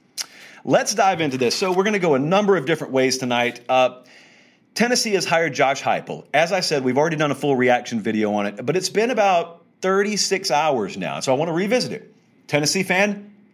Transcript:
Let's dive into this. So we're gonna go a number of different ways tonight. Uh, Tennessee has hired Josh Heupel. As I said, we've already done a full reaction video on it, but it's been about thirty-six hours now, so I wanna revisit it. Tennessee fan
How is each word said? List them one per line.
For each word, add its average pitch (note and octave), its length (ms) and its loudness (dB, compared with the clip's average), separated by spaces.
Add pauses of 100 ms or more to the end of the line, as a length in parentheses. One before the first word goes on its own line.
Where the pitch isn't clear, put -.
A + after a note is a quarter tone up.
(640)
Let's G#3 280 2
dive F#3+ 280 2
into C#3 160 -2
this. A#2+ 180 0
So F#3+ 160 -2
we're F#3 140 0
gonna G#3 120 0
go F3 160 2
a C3 60 2
number F#3+ 380 2
of D3 80 -4
different D3 260 -4
ways C3 260 2
tonight. A#2+ 520 -2
Uh, B2+ 200 4 (840)
Tennessee A3+ 380 0
has F3+ 120 0
hired E3 280 0
Josh C#3 280 0
Heupel. E2 520 -4
As E3 180 2
I F#3+ 80 0
said, D3 240 -2
we've B2+ 140 2
already D#3+ 180 2
done D3+ 160 0
a C3 40 -2
full C#3+ 200 0
reaction B2 460 2
video G#2+ 320 0
on G#2 120 0
it, G#2 200 -8
but D#3 120 -2
it's F3+ 120 -4
been A3+ 220 0
about G3 520 0 (180)
thirty-six F#3+ 680 0
hours C#3+ 460 0
now, D#2 240 -6
so C3+ 120 0
I B2+ 40 2
wanna E3 160 -2
revisit F#3+ 380 0
it. - 220 -12 (340)
Tennessee D3 360 0
fan G3 480 0 (220)